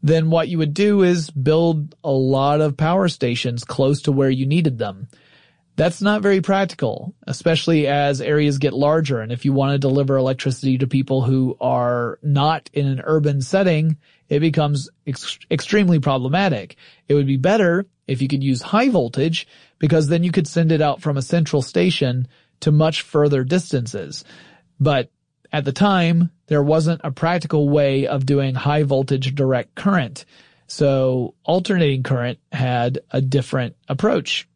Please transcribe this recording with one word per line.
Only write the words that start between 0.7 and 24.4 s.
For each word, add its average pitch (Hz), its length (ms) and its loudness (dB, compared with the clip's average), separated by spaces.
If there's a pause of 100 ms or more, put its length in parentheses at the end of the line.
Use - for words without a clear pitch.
do 202 260 2
is 175 300 2
build 156 720 0
a 151 80 -2
lot 135 500 2
of 147 160 0
power 175 300 2
stations 120 560 -4
close 139 400 -2
to 151 80 0
where 135 180 2
you 131 160 -2
needed 147 320 0
them. 101 300 -8 (680)
That's 170 260 0
not 208 220 0
very 196 180 2
practical, 185 720 -4 (140)
especially 160 580 0
as 143 340 0
areas 147 380 0
get 143 160 0
larger. 143 460 0
And 110 120 -8
if 120 140 -6
you 139 80 0
want 135 200 2
to 143 40 0
deliver 135 400 2
electricity 131 640 -2
to 131 80 0
people 135 340 0
who 131 400 0
are 123 640 -2
not 147 500 0
in 143 140 -2
an 131 160 -4
urban 147 400 0
setting, 160 540 0 (300)
it 147 120 0
becomes 147 500 0 (160)
ex-, - 320 -10 (140)
extremely 175 480 2
problematic. 135 800 -2 (300)
It 143 60 2
would 143 140 2
be 135 100 0
better 180 480 2 (220)
if 131 160 -2
you 135 40 -2
could 139 160 -2
use 131 200 -2
high 240 260 2
voltage, 160 580 -2 (300)
because 156 300 2
then 170 160 0
you 175 80 0
could 165 160 0
send 165 240 2
it 156 100 2
out 147 220 -2
from 147 120 -2
a 139 60 -2
central 156 400 0
station 131 680 0 (340)
to 156 100 2
much 156 320 2
further 143 400 2
distances. 123 840 -4 (540)